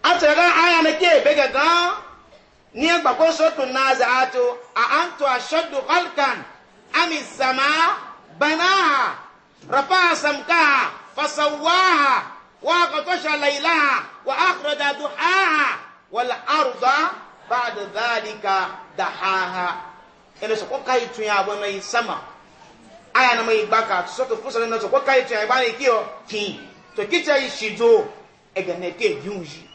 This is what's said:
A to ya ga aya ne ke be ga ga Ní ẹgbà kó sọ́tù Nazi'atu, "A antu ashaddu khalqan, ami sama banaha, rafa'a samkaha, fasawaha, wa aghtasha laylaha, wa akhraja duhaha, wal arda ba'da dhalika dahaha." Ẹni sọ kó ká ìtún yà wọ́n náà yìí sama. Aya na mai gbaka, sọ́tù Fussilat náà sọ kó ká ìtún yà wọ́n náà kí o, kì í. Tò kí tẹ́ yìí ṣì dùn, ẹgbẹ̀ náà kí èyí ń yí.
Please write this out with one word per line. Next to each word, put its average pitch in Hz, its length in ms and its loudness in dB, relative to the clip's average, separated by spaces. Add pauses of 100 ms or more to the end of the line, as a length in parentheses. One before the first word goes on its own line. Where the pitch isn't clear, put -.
A 302 140 4
to 339 60 0
ya 302 100 6
ga 349 200 4 (100)
aya 339 180 4
ne 311 140 2
ke 330 280 4
be 294 100 4
ga 277 140 2
ga 349 460 2 (800)
Ní 254 140 -2
ẹgbà 302 260 2
kó 302 180 4
sọ́tù 311 340 0
Nazi'atu, 254 760 2 (300)
"A 208 80 2 (180)
antu 339 260 -4
ashaddu 285 600 -2
khalqan, 285 580 0 (480)
ami 320 300 0
sama 262 400 -2 (760)
banaha, 320 760 2 (480)
rafa'a 339 540 2
samkaha, 285 760 0 (260)
fasawaha, 294 1040 2 (400)
wa 320 120 2
aghtasha 311 600 0
laylaha, 285 680 0 (220)
wa 269 100 -2
akhraja 294 600 0
duhaha, 302 840 0 (320)
wal 240 200 -2 (160)
arda 277 640 0 (380)
ba'da 226 360 -2 (100)
dhalika 214 600 -2 (400)
dahaha." 185 720 -2 (680)
Ẹni 220 200 -4
sọ 202 100 -8
kó 269 180 -6
ká 254 140 0
ìtún 220 260 -6
yà 202 180 0
wọ́n 202 180 -4
náà 202 80 -6
yìí 196 140 -6
sama. 226 380 -4 (960)
Aya 247 200 4
na 226 80 -2
mai 220 240 0
gbaka, 208 400 0
sọ́tù 233 300 -4
Fussilat 233 320 -4
náà 226 120 -4
sọ 208 80 -6
kó 262 120 2
ká 269 180 0
ìtún 247 180 -2
yà 208 100 -2
wọ́n 254 180 2
náà 226 140 -4
kí 277 100 2
o, 220 180 2 (220)
kì 214 100 -8
í. 196 220 -8 (360)
Tò 208 140 -4
kí 339 140 2
tẹ́ 294 160 2
yìí 247 100 -6
ṣì 208 260 -8
dùn, 226 280 6 (500)
ẹgbẹ̀ 180 240 -4
náà 180 200 -6
kí 233 80 -6
èyí 160 240 -4
ń 190 140 -10
yí. 143 160 -18 (140)